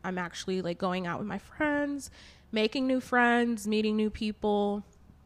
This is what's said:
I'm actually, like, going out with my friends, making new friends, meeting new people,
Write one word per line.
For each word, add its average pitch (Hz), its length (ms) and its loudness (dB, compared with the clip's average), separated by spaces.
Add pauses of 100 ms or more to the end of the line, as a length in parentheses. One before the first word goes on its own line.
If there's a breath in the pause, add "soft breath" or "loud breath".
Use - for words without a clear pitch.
I'm 185 140 -4
actually, 185 440 -4
like, 175 160 -4
going 185 280 -2
out 170 120 -4
with 214 100 -6
my 202 100 -6
friends, 285 720 -2 (420 loud breath)
making 226 340 0
new 262 140 2
friends, 240 680 2
meeting 214 300 2
new 214 140 2
people, 208 760 0 (420)